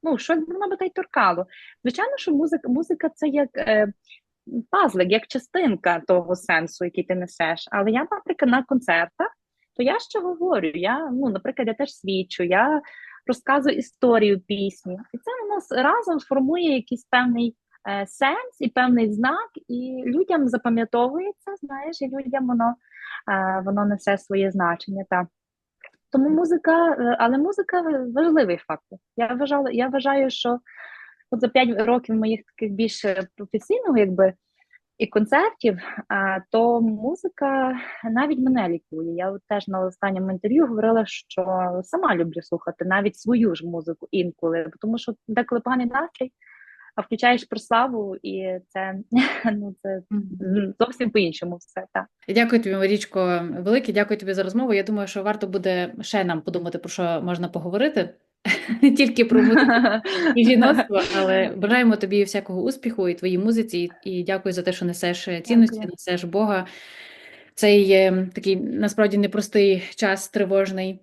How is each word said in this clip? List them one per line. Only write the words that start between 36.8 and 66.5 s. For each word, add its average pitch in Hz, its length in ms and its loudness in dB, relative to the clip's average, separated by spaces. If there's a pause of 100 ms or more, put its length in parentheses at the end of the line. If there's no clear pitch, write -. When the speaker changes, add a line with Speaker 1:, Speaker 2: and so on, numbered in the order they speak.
Speaker 1:
музика 262 960 -2 (280)
навіть 254 340 0
мене 254 300 2
лікує. 165 460 -6
Я 180 160 -4
от 202 180 -12
теж 202 200 -4
на 190 120 -4
останньому 190 500 -4
інтерв'ю 233 360 2
говорила, 226 400 2
що - 380 -6 (400)
сама 196 320 -2
люблю 165 260 -4
слухати - 420 -6
навіть 196 320 0
свою 226 380 2
ж 160 120 -10
музику 165 440 -8
інколи, 165 600 -2 (100)
тому 226 180 -4
що 226 160 -8 (140)
деколи 240 320 -2
поганий 247 260 -2
настрій, 262 460 -4 (640)
а 214 40 -4
включаєш 240 440 0
прославу, 226 760 -2
і 190 360 -6 (100)
це, 190 260 -8 (160)
<laughs> 254 420 0
ну, 202 300 -6
це 190 180 -6 (100)
Speaker 2:
Мгм. 196 720 -2
Speaker 1:
зовсім 240 300 0
по-іншому 175 460 -2
все, 185 360 -14
так. 190 120 -4 (240)
Speaker 2:
Дякую 233 340 2
тобі, 196 140 -2
Марічко, 190 640 0 (180)
велике, 208 340 0
дякую 208 280 0
тобі 190 140 -4
за 190 80 -2
розмову. 220 320 0
Я 196 80 2
думаю, 202 260 -4
що 196 140 -8
варто 208 240 -2
буде 180 540 -2
ще 196 240 -2
нам 170 160 -2
подумати, 175 380 -6
про 170 100 -12
що 170 360 -4
можна 175 240 -4
поговорити. 190 640 -2 (300)
<laughs> - 380 0
Не 277 80 10
тільки 240 340 4
про 240 180 6
музику 247 300 6 (280)
Speaker 1:
<laughs> 330 360 0
Speaker 2:
і 233 80 6
жіноцтво, 240 560 6 (180)
але 190 380 2
бажаємо 220 400 4
тобі 202 280 2
всякого 190 380 -4
успіху 233 460 -2
і 175 60 -2
твоїй 180 240 -2
музиці, 220 400 0 (260)
і, 196 140 -8
і 175 60 -4
дякую 190 280 -4
за 180 100 -4
те, 185 100 -2
що 180 120 -6
несеш, 175 440 -4
е, 175 120 -6
цінності, 226 360 4
Speaker 1:
Дякую. 208 140 -10
Speaker 2:
несеш 175 340 -6
Бога. 190 420 0 (880)